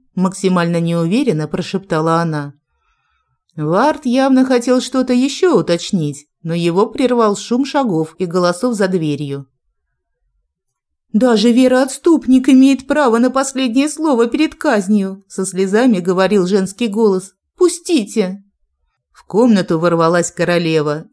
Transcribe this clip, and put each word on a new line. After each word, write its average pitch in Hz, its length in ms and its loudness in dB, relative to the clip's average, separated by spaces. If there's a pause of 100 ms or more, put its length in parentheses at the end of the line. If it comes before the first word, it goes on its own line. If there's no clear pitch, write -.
(140)
максимально 180 680 0
неуверенно 170 680 -2
прошептала 170 720 -2
она. 151 320 -4 (1040)
Варт 202 480 -2
явно 262 400 2
хотел 254 380 0
что-то 254 320 -2
ещё 269 440 2
уточнить, 165 680 -4 (200)
но 165 80 -4
его 170 320 0
прервал 240 480 0
шум 247 300 -4
шагов 208 540 -2
и 185 60 -6
голосов 180 500 -2
за 196 120 0
дверью. 143 600 -4 (1600)
«Даже 226 380 0
вероотступник 262 1000 2
имеет 269 380 4
право 269 320 2
на 247 140 2
последнее 269 560 -2
слово 277 400 0
перед 311 260 -2
казнью», 196 720 -2
со - 180 -6
слезами 190 540 0
говорил 185 480 0
женский 190 400 -2
голос. 196 480 0 (220)
«Пустите!» 220 880 -2 (640)
В - 140 -20
комнату 208 560 2
ворвалась 170 500 2
королева 160 840 -2